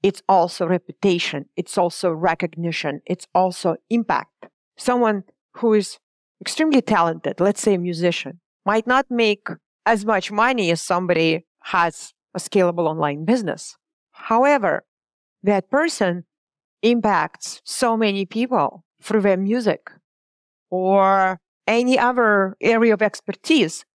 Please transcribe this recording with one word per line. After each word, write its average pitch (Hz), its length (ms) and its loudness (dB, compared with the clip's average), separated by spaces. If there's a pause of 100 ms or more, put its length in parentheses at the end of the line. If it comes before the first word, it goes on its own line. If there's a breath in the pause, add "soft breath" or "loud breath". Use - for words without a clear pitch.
It's 196 280 0
also 180 360 2
reputation. 175 800 -2 (100)
It's 180 200 -6
also 175 340 0
recognition. 165 920 -4
It's - 300 -8
also 180 400 0 (140)
impact. - 580 -4 (300)
Someone 226 460 0 (320)
who 226 180 2
is 208 260 0 (400)
extremely 302 420 0
talented, 170 600 0
let's 202 200 0
say 208 120 2
a 185 40 2
musician, 175 600 -4 (260)
might 220 220 0
not 262 240 0
make 226 380 0 (360)
as 208 200 0
much 208 260 -2
money 214 400 0
as 165 100 0
somebody 170 640 0 (180)
has - 500 -2 (200)
a 185 60 -8
scalable 175 480 0
online 156 380 -2
business. 208 500 -4 (360)
However, 233 760 0 (580)
that 196 260 0
person 214 540 0 (580)
impacts 208 840 0
so 226 320 -2
many 196 280 0
people 220 600 -4 (160)
through 214 200 0
their 196 160 4
music 208 540 -2 (800)
or 190 680 2 (280)
any 247 320 2
other 220 600 2
area 226 320 4
of 208 80 0
expertise. 208 840 -2 (120)